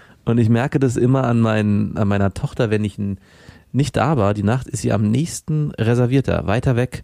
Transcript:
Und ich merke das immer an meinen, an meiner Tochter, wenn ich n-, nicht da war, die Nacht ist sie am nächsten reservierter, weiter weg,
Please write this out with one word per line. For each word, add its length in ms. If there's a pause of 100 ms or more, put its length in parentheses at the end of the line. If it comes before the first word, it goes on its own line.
(260)
Und 120
ich 120
merke 300
das 180
immer 280
an 160
meinen, 560
an 100
meiner 260
Tochter, 360
wenn 140
ich 140
n-, 200 (540)
nicht 260
da 200
war, 160
die 100
Nacht 240
ist 160
sie 100
am 160
nächsten 640
reservierter, 760
weiter 280
weg, 280